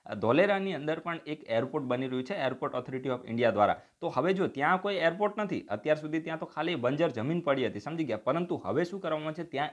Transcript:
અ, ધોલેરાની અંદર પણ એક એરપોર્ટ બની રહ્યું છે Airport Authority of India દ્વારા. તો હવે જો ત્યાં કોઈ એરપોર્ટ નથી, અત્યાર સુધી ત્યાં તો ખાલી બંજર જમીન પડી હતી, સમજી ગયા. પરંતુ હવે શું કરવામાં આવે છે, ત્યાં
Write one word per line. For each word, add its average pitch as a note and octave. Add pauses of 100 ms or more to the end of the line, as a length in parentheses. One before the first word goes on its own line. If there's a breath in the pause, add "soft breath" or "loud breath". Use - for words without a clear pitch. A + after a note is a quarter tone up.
અ, -
ધોલેરાની F#3+
અંદર D#3
પણ E3
એક D3+
એરપોર્ટ B2+
બની B2
રહ્યું B2+
છે D#3
Airport C3
Authority C3
of B2
India A#2
દ્વારા. G2+ (200 loud breath)
તો E3+
હવે D3+
જો F#3+
ત્યાં D3+
કોઈ G3+
એરપોર્ટ F#3+
નથી, F3+
અત્યાર D3+
સુધી D3+
ત્યાં D#3+
તો E3
ખાલી E3
બંજર C#3+
જમીન C#3
પડી B2+
હતી, G2+
સમજી D#3+
ગયા. A2+
પરંતુ E3
હવે B2
શું F#3+
કરવામાં D#3
આવે D#3
છે, E3+
ત્યાં D3